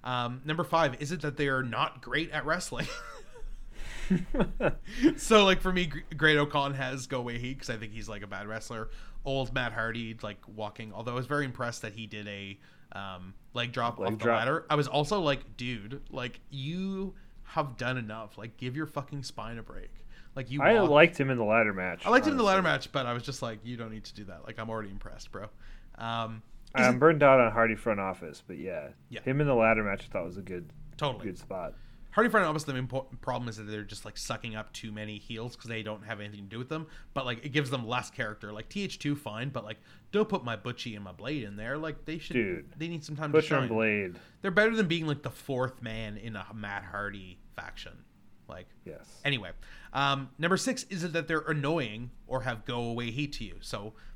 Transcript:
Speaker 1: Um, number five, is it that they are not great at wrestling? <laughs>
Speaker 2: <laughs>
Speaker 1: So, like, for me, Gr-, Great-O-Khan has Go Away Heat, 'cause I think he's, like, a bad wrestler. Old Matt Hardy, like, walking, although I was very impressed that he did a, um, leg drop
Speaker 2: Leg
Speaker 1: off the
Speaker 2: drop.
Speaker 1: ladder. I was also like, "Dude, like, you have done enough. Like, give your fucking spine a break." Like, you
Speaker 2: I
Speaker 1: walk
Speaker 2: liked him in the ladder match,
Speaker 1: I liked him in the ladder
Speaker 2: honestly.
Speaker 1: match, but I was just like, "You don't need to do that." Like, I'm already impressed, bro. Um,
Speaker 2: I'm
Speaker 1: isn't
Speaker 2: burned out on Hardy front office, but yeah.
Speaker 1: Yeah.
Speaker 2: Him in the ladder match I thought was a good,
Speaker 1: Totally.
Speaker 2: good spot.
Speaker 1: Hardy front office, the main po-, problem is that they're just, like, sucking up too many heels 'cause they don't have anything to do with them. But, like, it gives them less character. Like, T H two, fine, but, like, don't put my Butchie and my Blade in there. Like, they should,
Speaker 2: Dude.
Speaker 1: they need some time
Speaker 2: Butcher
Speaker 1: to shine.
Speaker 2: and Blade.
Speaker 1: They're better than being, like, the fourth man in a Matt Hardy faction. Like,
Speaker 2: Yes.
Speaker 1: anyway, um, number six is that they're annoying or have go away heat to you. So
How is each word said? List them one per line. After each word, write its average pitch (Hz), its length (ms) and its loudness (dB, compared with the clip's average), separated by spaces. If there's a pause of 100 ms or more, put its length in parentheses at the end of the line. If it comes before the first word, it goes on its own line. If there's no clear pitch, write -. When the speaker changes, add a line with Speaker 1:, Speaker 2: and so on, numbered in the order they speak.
Speaker 1:
Um, 123 420 -2
number 165 200 0
five, 151 360 4
is 147 120 -4
it 175 80 -4
that 147 160 -2
they 147 100 2
are 131 160 2
not 123 400 -2
great 151 300 -2
at 147 120 -2
wrestling? 156 460 -2
<laughs> - 80 -8 (1120)
Speaker 2:
<laughs> 220 1040 2
Speaker 1:
So, 214 280 8
like, 190 160 6
for 185 120 2
me, 180 140 2
Gr-, 151 140 -6 (160)
Great-O-Khan 147 580 6
has 131 320 -4
Go 131 140 -2
Away 120 180 -4
Heat, 127 220 -4
'cause - 100 -6
I 117 60 -2
think 107 160 -8
he's, 107 160 -8
like, 104 140 -8
a 104 40 -10
bad 98 200 -8
wrestler. 110 440 -6 (340)
Old 135 280 0
Matt 123 200 0
Hardy, 113 500 -2
like, 104 160 -8 (100)
walking, 107 440 -8
although 113 200 -6
I 123 40 -4
was 127 100 -2
very 147 180 0
impressed 120 380 -6
that 110 100 -8
he 110 140 -10
did 104 220 -10
a, 101 300 -10 (340)
um, 95 420 -10 (200)
leg 120 180 -2
drop 117 260 0
Speaker 2:
Leg 110 160 0
Speaker 1:
off 107 40 -4
the 104 60 -4
Speaker 2:
drop. 117 140 6
Speaker 1:
ladder. 135 320 0
I 156 40 4
was 147 140 2
also 147 320 2
like, 143 360 0
"Dude, 123 440 -6 (100)
like, 123 300 -8 (100)
you 185 640 -4 (300)
have 143 320 -2
done 127 220 -2
enough. 110 400 -8
Like, 113 180 -12
give 127 200 -6
your 156 100 -2
fucking 143 380 -6
spine 113 340 -8
a 110 40 -8
break." - 280 -10 (460)
Like, 127 140 -6
you 139 120 0
Speaker 2:
I 208 180 10
Speaker 1:
walk 175 100 6
Speaker 2:
liked 160 280 12
him 135 120 4
in 123 80 2
the 110 60 2
ladder 107 280 6
match, 92 340 -4
Speaker 1:
I 214 40 4
liked 254 160 8
him 311 60 4
in 269 60 0
the 226 60 4
ladder 190 140 8
Speaker 2:
honestly. 156 300 2
Speaker 1:
match, - 40 -12
but 131 140 -2
I 120 60 -2
was 120 120 -2
just 135 180 -6
like, 113 220 -4
"You 120 120 -8
don't 113 140 -8
need 110 140 -10
to - 100 -14
do 107 100 -12
that." 90 200 -14
Like, 113 140 -10
I'm 113 120 -6
already 107 200 -4
impressed, - 420 -10
bro. 104 160 -8 (480)
Um, 113 460 -4 (320)
Speaker 2:
I'm 131 80 6
Speaker 1:
isn't 127 180 10
Speaker 2:
burned 151 220 10
out 135 180 12
on 117 100 8
Hardy 113 240 6
front 107 240 2
office, 90 480 -4
but 90 120 -10
yeah. 80 320 -6 (180)
Speaker 1:
Yeah. 113 140 -10
Speaker 2:
Him 135 180 2
in 147 60 4
the 139 80 4
ladder 110 280 6
match 98 220 -2
I - 80 -12
thought 90 120 -2
was 90 120 -8
a 98 60 -8
good, 90 280 -10 (260)
Speaker 1:
Totally. 117 280 -4
Speaker 2:
good 92 140 -8
spot. 87 360 -8 (360)
Speaker 1:
Hardy 226 200 4
front 202 160 6
office, 151 180 0
the 139 100 -4
main 127 120 -2
po-, 131 220 -4 (120)
problem 120 280 -2
is 107 100 -6
that 107 60 -10
they're 107 200 -6
just, 101 200 -12
like, 107 120 -12
sucking 113 380 -6
up 107 180 -8
too - 200 -10
many 107 260 -8
heels 117 380 -8
'cause - 100 -18
they 113 160 -6
don't 107 220 -8
have 107 160 -8
anything 104 240 -12
to 98 40 -14
do 110 100 -10
with 123 100 -8
them. 156 180 -6 (280)
But, 135 120 -4
like, 120 180 -4
it 147 60 -8
gives 135 200 2
them 127 160 -2
less 120 240 -2
character. 107 420 -6
Like, 107 160 -10
T 202 140 -4
H - 160 -6
two, 143 180 0
fine, 120 340 -6
but, 123 140 -6
like, 110 140 -10 (340)
don't 214 160 2
put 180 160 -2
my 113 120 -2
Butchie 120 380 -6
and 101 100 -10
my 92 80 -12
Blade 120 300 -6
in 101 140 -8
there. 117 220 -4
Like, 156 280 -6
they 160 120 -6
should, - 160 -8
Speaker 2:
Dude. 92 420 0
Speaker 1:
they 160 120 -4
need 170 160 -6
some 156 120 -8
time 147 160 -2
Speaker 2:
Butcher 151 100 8
Speaker 1:
to 151 60 -6
shine. 139 160 4
Speaker 2:
and 120 60 -2
Blade. 104 480 2 (220)
Speaker 1:
They're 190 100 0
better 214 240 6
than 214 140 4
being, 160 180 2
like, 147 160 -2
the 127 80 -6
fourth 127 520 -4
man 110 340 -6
in 110 200 -10
a 92 180 -8
Matt 101 300 -8
Hardy 98 560 -8 (160)
faction. - 480 -12 (440)
Like, 87 200 -14 (160)
Speaker 2:
Yes. - 400 -16
Speaker 1:
anyway, 117 260 -2 (420)
um, 139 460 0
number 175 180 4
six 262 280 -2
is 175 280 -4
that 165 160 -2
they're 160 120 2
annoying 143 720 -2 (160)
or 123 160 -2
have 120 220 -4
go 120 160 -2
away 117 300 -2
heat 143 240 -4
to 120 100 -6
you. 87 160 -10
So 107 320 -8 (240)